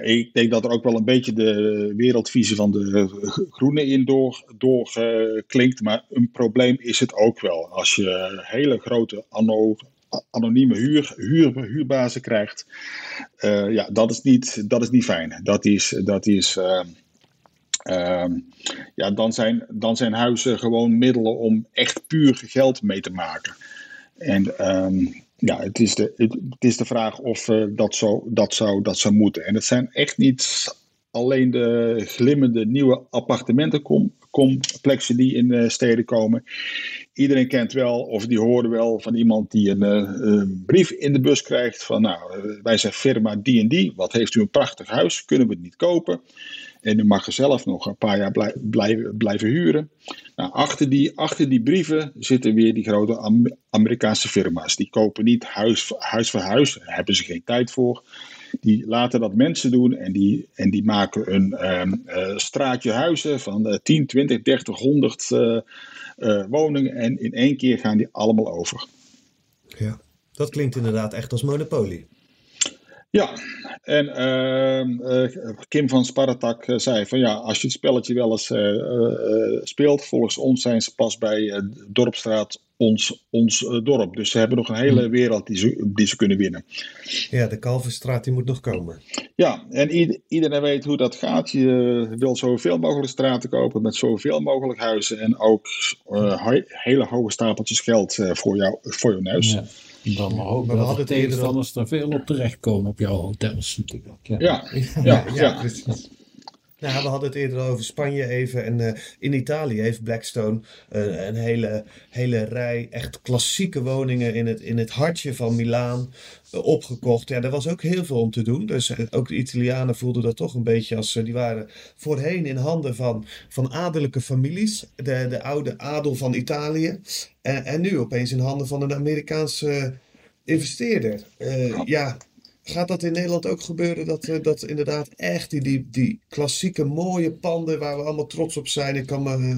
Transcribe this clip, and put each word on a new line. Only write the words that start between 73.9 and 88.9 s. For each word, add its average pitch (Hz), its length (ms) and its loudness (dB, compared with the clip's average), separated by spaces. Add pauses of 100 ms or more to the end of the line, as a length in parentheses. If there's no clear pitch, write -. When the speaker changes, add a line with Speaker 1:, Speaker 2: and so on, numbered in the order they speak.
Speaker 1:
ehm, 131 960 0
eh, 127 520 -2 (140)
Kim 147 200 2
van 127 160 4
Spartak, 123 640 0
eh, 123 120 0
zei 107 280 0
van, 131 120 0
"Ja, 120 160 4
als 110 260 -4
je - 60 -2
het 127 100 -4
spelletje 123 380 0
wel 120 160 2
eens, 110 200 -2
eh, 120 80 0
eh, 104 180 2
eh, 113 840 0
speelt, 143 420 2
volgens 120 340 -2
ons 131 240 2
zijn 117 200 2
ze - 120 -6
pas 113 240 -2
bij, 107 320 0
eh, 101 120 -4 (260)
Dorpstraat 110 720 -2 (160)
ons, - 540 2
ons, 117 360 2
eh, 120 180 -2
dorp." 113 320 2
Dus 107 140 -4
ze - 80 0
hebben 113 180 2
nog 113 120 -2
een 110 60 -6
hele 127 280 4
Speaker 2:
Hmm. 113 80 -2
Speaker 1:
wereld 113 360 2
die 104 100 -6
ze, 104 380 0
die 104 120 4
ze - 100 -4
kunnen 98 200 4
winnen. 92 280 -2 (640)
Speaker 2:
Ja, 123 160 2
de 104 120 -8
Kalverstraat 123 680 -4
die 131 80 -2
moet 127 140 0
nog 131 140 -4
komen. 90 400 -6 (360)